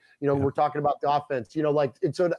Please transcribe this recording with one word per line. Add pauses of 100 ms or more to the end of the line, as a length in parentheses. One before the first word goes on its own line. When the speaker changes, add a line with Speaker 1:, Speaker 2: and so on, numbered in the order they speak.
(200)
Speaker 1:
You
know,
Speaker 2:
Yeah.
Speaker 1:
we're
talking
about
the
offense,
you
know,
like,
and
so